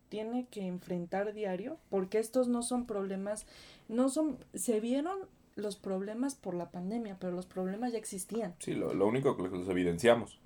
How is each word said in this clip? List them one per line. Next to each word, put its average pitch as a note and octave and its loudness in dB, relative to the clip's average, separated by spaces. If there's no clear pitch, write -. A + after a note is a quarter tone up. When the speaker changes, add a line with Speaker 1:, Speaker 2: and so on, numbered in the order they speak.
Speaker 1:
tiene A#3 -4
que G3 -6
enfrentar F3+ -4
diario, G#3 -4
porque G3 2
estos B3 2
no A#3+ 2
son A#3+ -2
problemas, G3 -4
no B3 4
son, D4+ 0
se G#3+ 2
vieron C#4+ 0
los G3+ -4
problemas G#3+ -4
por F3+ -6
la F3 -4
pandemia, G3 -4
pero F3+ -4
los F3+ -4
problemas G3+ -2
ya A3 0
existían. G3+ -4
Speaker 2:
Sí, - -4
lo, - 0
lo F#2+ 6
único C3 4
que - -2
los F#2 -4
evidenciamos. F#2 6